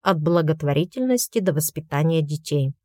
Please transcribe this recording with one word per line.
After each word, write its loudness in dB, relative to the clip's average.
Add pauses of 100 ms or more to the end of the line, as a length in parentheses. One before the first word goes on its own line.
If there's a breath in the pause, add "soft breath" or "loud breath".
от 0
благотворительности 0
до 0
воспитания -2
детей. -4 (120)